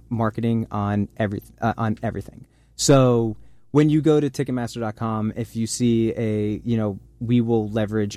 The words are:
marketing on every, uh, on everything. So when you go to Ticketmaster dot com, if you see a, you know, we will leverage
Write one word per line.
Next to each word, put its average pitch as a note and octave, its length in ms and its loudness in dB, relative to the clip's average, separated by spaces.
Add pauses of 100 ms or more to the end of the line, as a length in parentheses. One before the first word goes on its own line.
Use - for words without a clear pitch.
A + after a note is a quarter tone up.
marketing A2+ 640 -2
on G#2 440 0
every, G#2 260 -2 (200)
uh, A2+ 160 0
on A2 260 -2
everything. - 420 -8 (300)
So B2 600 4 (340)
when D3+ 180 4
you D3+ 120 2
go D3+ 180 4
to D3 100 0
Ticketmaster B2+ 520 -6
dot G#2+ 160 -6
com, A2 400 -2
if A2+ 180 -8
you A2+ 120 -2
see A2+ 500 2
a, G#2+ 480 -2
you A#2 100 0
know, G#2 240 -2 (200)
we A#2+ 220 2
will A2+ 280 0
leverage G#2 480 -2